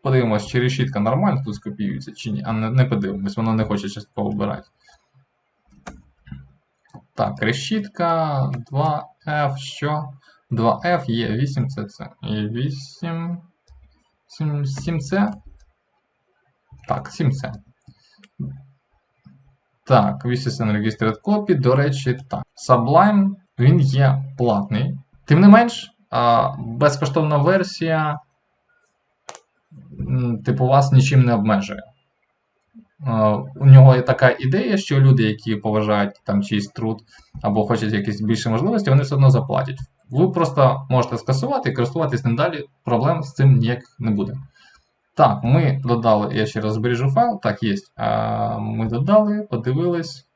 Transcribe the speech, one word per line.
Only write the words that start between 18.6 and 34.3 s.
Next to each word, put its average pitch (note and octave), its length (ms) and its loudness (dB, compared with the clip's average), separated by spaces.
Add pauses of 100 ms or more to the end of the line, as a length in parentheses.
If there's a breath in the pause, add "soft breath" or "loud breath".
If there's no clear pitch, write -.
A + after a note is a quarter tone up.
Так, G2+ 380 2
V A#2+ 60 -2
C B2 160 -4
S A#2+ 140 -6
N G#2+ 100 0
Registered G#2+ 500 -2
Copy, G3+ 380 0
до B2+ 160 2
речі, C3+ 420 -2 (120)
так. - 140 -8 (260)
Sublime, F3 600 4 (300)
він D3 200 6
є C3+ 440 2 (140)
платний. A#2 600 -2 (280)
Тим D3+ 140 4
не G3 80 8
менш, A#3 440 6 (180)
а, A#2 480 2
безкоштовна C#3+ 800 0
версія, D#3+ 840 0 (1800)
м, B2 440 -4
типу, B2+ 240 0
вас C3+ 240 4
нічим C3 300 6
не A#2+ 120 4
обмежує. G#2 500 0 (1200)
А, A2 300 2
у - 300 -8
нього C3+ 300 12
є B2 60 2
така B2 380 2